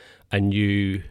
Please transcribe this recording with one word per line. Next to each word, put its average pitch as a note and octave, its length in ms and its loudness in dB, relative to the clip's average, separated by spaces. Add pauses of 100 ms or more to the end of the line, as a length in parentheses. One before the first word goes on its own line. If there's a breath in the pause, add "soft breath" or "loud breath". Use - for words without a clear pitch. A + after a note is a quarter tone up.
(300 loud breath)
a G2+ 100 0
new G2+ 720 0